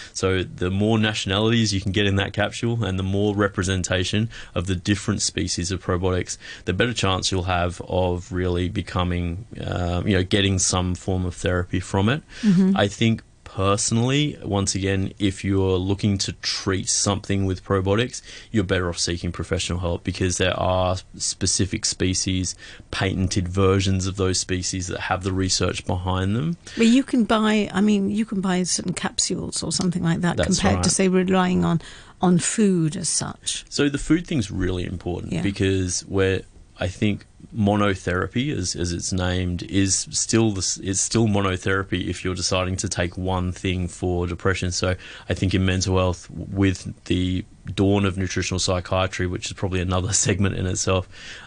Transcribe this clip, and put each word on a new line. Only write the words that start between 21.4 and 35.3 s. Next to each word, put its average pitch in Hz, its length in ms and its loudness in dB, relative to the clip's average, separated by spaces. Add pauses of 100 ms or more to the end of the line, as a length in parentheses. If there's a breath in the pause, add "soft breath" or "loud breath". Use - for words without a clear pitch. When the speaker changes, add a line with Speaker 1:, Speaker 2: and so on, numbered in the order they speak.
Speaker 1:
species, 92 720 -2 (360 loud breath)
patented 92 560 0
versions 95 580 2
of 95 120 -6
those 92 220 2
species 92 480 -4
that - 120 -6
have 92 240 -2
the 98 100 0
research 92 540 0
behind 92 480 0
them. 156 220 -2 (200)
Speaker 2:
But 226 100 4
you 254 160 6
can 254 200 2
buy, 214 500 2
I 185 80 2
mean, 208 300 2
you 214 140 0
can 190 160 -4
buy 180 200 2
certain - 320 -2
capsules - 680 -2
or 170 80 -4
something 175 320 0
like 170 180 2
that 175 160 0
Speaker 1:
That's - 220 2
Speaker 2:
compared 196 240 2
to, 180 60 4
Speaker 1:
right. - 20 2
Speaker 2:
say, 190 160 2
relying 185 580 4
on, 170 160 2 (400 loud breath)
on 180 160 6
food 180 580 2
as 180 140 -4
such. - 600 -4
Speaker 1:
So 143 200 2
the 143 80 -4
food 170 300 2
thing's 107 240 -2
really 90 340 -2
important 87 480 -6